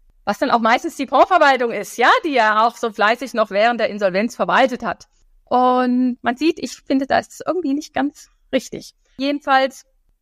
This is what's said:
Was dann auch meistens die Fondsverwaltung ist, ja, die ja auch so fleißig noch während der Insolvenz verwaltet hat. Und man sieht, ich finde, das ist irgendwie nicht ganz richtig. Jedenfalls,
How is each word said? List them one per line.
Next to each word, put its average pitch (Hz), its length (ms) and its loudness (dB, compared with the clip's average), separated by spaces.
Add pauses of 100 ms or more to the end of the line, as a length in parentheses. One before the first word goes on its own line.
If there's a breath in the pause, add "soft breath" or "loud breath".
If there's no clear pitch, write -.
(240)
Was 208 160 -4
dann 269 100 0
auch 240 80 2
meistens 233 380 0
die 277 100 -4
Fondsverwaltung 285 640 2
ist, 196 260 -8
ja, 254 140 4 (140)
die 320 80 -2
ja 220 340 2
auch 226 100 -2
so 233 140 -4
fleißig 226 440 -2
noch 220 160 -2
während 220 280 2
der 208 120 -2
Insolvenz 202 440 -2
verwaltet 220 500 0
hat. - 220 -8 (380)
Und 254 800 0
man 247 140 -2
sieht, 320 220 0
ich - 160 -10
finde, 269 320 -2
das - 220 0
ist - 180 -18
irgendwie 311 280 -2
nicht 302 200 -10
ganz - 360 -6 (220)
richtig. - 420 -6 (220)
Jedenfalls, 269 680 -2 (380)